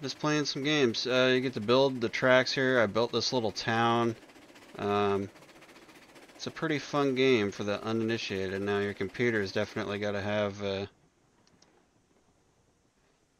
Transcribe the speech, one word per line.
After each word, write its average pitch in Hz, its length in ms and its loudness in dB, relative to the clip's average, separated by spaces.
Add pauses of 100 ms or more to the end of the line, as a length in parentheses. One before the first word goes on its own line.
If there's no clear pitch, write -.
just 135 160 -8
playing 151 280 0
some 139 180 -6
games. 143 420 2
Uh, 127 260 4
you 127 80 4
get 131 140 -4
to 117 60 -6
build 127 400 2
the 113 80 0
tracks 127 440 4
here. 131 280 2
I 110 60 4
built 110 260 0
this - 200 -2
little 113 200 -2
town. 117 640 0 (640)
Um, 101 520 0 (1040)
it's - 140 -12
a - 20 -8
pretty 156 300 -4
fun 139 340 0
game 123 380 4
for - 100 -10
the 101 220 -2
uninitiated. 110 760 -2
Now, 101 200 0
your 101 140 -2
computer's 113 580 -2
definitely 101 480 -4
gotta 101 200 -4
have, 104 400 -2
uh, 98 260 -4 (2500)